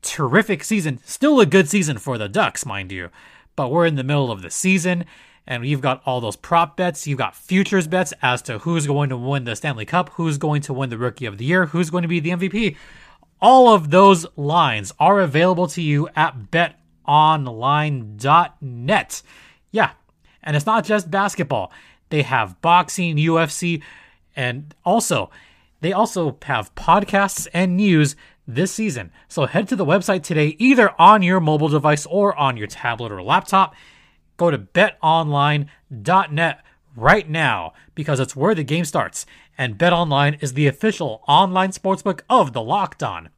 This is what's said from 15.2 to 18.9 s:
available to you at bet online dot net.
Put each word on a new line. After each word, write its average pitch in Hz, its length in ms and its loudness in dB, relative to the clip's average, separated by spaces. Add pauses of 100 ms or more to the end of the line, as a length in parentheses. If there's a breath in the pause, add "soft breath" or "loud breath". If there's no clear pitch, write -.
available 170 480 2
to 175 120 -8
you 147 340 0
at 135 360 -4
bet 165 300 -2 (260)
online 143 1120 0
dot 147 440 2
net. 131 600 -4 (480 soft breath)